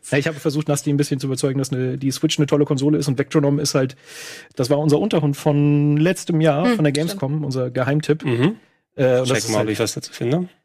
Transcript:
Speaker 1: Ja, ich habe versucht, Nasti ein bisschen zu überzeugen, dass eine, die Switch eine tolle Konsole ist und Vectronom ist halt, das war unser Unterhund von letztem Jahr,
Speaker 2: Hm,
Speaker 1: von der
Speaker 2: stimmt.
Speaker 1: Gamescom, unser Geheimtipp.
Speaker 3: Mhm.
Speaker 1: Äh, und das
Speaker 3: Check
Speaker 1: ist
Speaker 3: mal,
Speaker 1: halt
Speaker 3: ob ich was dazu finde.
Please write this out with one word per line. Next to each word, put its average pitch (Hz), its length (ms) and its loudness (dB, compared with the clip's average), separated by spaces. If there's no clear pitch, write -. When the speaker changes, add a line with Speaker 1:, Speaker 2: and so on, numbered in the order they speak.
Speaker 1:
Ja, 139 80 2
ich 139 80 0
habe 156 120 -4
versucht, 151 300 -2
Nasti 147 220 0
ein 143 80 2
bisschen 143 220 0
zu 139 60 -6
überzeugen, 135 320 -2
dass 135 140 -2
eine, 127 240 -2
die 135 140 -2
Switch - 280 -2
eine 147 80 4
tolle 147 200 4
Konsole 147 320 2
ist 147 100 -2
und 131 100 0
Vectronom 143 400 2
ist 147 160 -2
halt, 131 220 0
das 123 120 -2
war 143 100 2
unser 147 200 4
Unterhund 165 400 0
von 147 580 2
letztem 165 460 0
Jahr, 160 240 2
Speaker 2:
Hm, 247 100 2
Speaker 1:
von 160 80 0
der 147 60 4
Speaker 2:
stimmt. 151 180 -2
Speaker 1:
Gamescom, 151 360 -6
unser 127 260 -4
Geheimtipp. 147 540 0
Speaker 3:
Mhm. 143 320 0
Speaker 1:
Äh, 127 240 2
und - 0 -
das 127 80 -2
Speaker 3:
Check 127 100 2
Speaker 1:
ist 104 120 -4
Speaker 3:
mal, 107 80 2
Speaker 1:
halt 110 100 0
Speaker 3:
ob 110 40 -2
ich 98 60 -4
was - 160 -2
dazu - 180 -10
finde. 160 360 -2